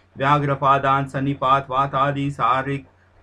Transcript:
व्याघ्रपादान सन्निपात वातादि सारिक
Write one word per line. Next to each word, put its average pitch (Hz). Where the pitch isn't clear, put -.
व्याघ्रपादान 139
सन्निपात 135
वातादि 139
सारिक 131